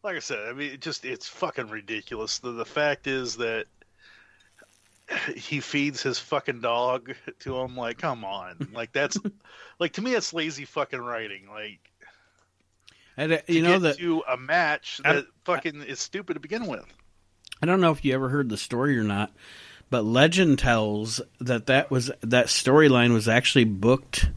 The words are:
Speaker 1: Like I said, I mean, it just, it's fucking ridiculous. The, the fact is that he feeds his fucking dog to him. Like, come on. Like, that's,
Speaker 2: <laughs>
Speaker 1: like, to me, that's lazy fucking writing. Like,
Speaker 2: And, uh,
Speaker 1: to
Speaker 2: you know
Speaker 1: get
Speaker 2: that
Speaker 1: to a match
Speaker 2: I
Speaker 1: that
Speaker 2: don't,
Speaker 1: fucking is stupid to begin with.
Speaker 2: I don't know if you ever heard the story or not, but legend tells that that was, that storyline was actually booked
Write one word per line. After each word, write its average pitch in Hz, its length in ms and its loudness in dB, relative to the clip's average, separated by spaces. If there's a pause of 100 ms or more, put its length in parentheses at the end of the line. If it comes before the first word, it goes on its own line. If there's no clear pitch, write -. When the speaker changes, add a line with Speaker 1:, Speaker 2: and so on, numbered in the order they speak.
Speaker 1:
Like 185 140 -6
I - 20 -6
said, 127 200 -8 (100)
I 123 40 -10
mean, 139 200 -10
it 135 80 -18
just, 151 240 -10
it's 123 240 -10
fucking 120 400 -8
ridiculous. 107 680 -10
The, 123 120 -10
the 117 140 -8
fact 147 420 -4
is 127 300 -6
that 113 300 -4 (1700)
he - 260 -8
feeds 143 420 -4
his 127 160 -2
fucking 135 400 -4
dog 123 540 -2 (260)
to 135 180 -8
him. 127 200 -8
Like, 117 220 -6
come 123 260 -6
on. 92 480 -10
Like, 120 180 -8
that's, 185 260 -2 (320)
Speaker 2:
<laughs> - 300 -20
Speaker 1:
like, 175 140 -2
to 190 80 -8
me, 254 100 -4
that's 226 220 -2
lazy 156 320 -6
fucking 139 340 -6
writing. 110 500 -10
Like, 107 300 -14 (1400)
Speaker 2:
And, 156 160 -2
uh, 165 60 4
Speaker 1:
to 170 160 -2
Speaker 2:
you 160 80 6
know 175 180 6
Speaker 1:
get - 40 0
Speaker 2:
that 151 160 2
Speaker 1:
to 170 300 0
a 127 60 0
match 151 680 -2
Speaker 2:
I 160 80 4
Speaker 1:
that 143 80 2
Speaker 2:
don't, - 60 -12 (180)
Speaker 1:
fucking 156 380 -2
is 135 180 -10
stupid 190 320 -8
to 151 80 -8
begin 208 260 -8
with. 127 160 -8 (760)
Speaker 2:
I 156 40 0
don't 185 140 4
know 170 120 6
if 147 120 -4
you 135 100 2
ever 135 140 0
heard 135 220 0
the 104 80 -4
story 127 420 0
or 110 60 0
not, 104 260 -2 (580)
but 120 140 0
legend 147 560 4
tells 110 640 0 (180)
that 120 280 -2
that 135 220 4
was, 127 220 0 (100)
that 120 260 4
storyline 127 680 6
was 110 160 2
actually 120 360 6
booked 110 720 2